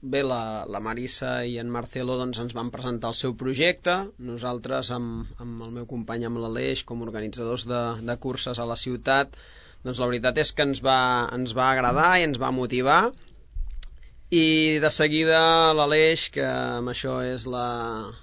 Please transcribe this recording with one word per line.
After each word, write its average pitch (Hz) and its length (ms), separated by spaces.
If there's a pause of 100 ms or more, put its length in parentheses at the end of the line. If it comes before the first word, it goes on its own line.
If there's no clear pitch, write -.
Bé, 139 200
la, 113 460
la 101 100
Marisa 123 680
i 120 120
en 117 140
Marcelo, 123 480
doncs, 123 180
ens 120 160
van 120 160
presentar 123 380
el - 80
seu 127 180
projecte. 165 640 (220)
Nosaltres, 123 760
amb, 117 480
amb 117 240
el 117 80
meu 120 160
company, 117 400
amb 120 100
l'Aleix, 123 460
com 117 160
a 113 80
organitzadors 113 580
de, 120 160 (220)
de 120 160
curses 123 400
a 117 80
la 113 80
ciutat, 135 560 (500)
doncs 123 160
la 123 140
veritat 123 260
és 151 140
que 151 100
ens 139 220
va, 131 160 (320)
ens 120 240
va 131 160
agradar 135 480
i 165 80
ens 131 100
va 131 140
motivar. 131 540 (1300)
I 156 480
de 151 80
seguida 160 880
l'Aleix, 151 560
que 143 140
amb 123 420
això 127 320
és 127 240
la, 120 600 (160)